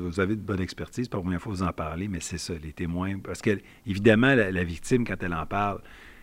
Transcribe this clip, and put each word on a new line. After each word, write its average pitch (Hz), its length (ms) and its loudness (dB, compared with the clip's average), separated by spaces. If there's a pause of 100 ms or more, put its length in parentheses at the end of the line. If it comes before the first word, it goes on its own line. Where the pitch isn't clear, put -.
(100)
vous 87 100 -2
avez 98 160 2
de 98 60 -6
bonne 95 180 -2
expertise, 92 480 -6
pas - 80 -6
la 95 60 -4
première 90 180 -2
fois 107 140 -8
que - 20 -4
vous 92 60 -2
en 87 100 0
parlez, 82 340 -6
mais 92 140 -4
c'est - 160 -8
ça, - 160 -6 (100)
les 78 120 -10
témoins. 90 440 -4
Parce 95 220 -10
que, 101 180 2 (280)
évidemment, 110 480 6
la, 107 180 4
la 90 100 0
victime, 101 440 0
quand 95 160 -6
elle 90 100 -2
en 80 140 -4
parle, 101 340 -2 (420)